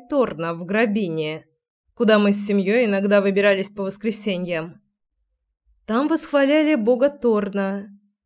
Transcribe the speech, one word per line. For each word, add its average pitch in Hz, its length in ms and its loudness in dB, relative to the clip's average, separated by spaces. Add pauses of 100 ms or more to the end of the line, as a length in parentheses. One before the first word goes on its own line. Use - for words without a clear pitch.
Торна 170 460 -2
в 170 100 -10
Грабине, 175 840 -2 (480)
куда 214 260 4
мы 202 120 4
с 202 140 -2
семьёй 202 380 0
иногда 202 360 2
выбирались 196 480 2
по - 140 -10
воскресеньям. 180 1000 -6 (1080)
Там 240 200 -2
восхваляли 302 680 2
бога 240 340 2
Торна, 202 800 -2 (380)